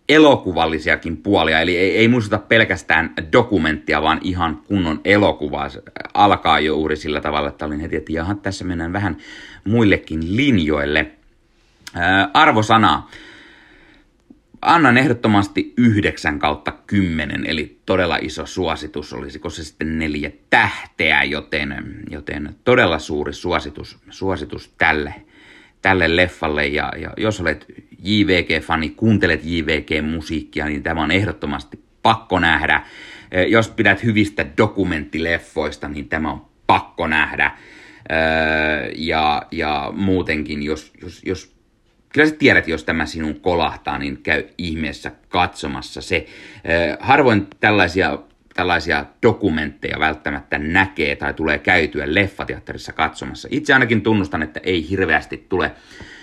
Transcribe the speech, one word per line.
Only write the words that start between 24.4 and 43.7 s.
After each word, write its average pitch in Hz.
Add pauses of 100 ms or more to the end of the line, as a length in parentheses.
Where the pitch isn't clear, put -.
tälle, 76 (680)
tälle 87
leffalle. 78
Ja, 71
ja 80
jos 107
olet 82 (380)
J 101
V 90
G-fani, 80
kuuntelet 92
J 82
V 76
G-musiikkia, 78
niin 73
tämä 80
on 73
ehdottomasti 80 (240)
pakko 110
nähdä. 78 (480)
Eh, 90
jos 113
pidät 101
hyvistä 104 (120)
dokumenttileffoista, 80
niin 73
tämä 78
on 69 (220)
pakko 87
nähdä. 73 (600)
Öö, 78
ja, 78 (100)
ja 76
muutenkin, 78
jos, 76 (100)
jos, 85
jos, - (580)
kyllä 151
sä 156
tiedät, 92
jos 80
tämä 82
sinun 78
kolahtaa, 76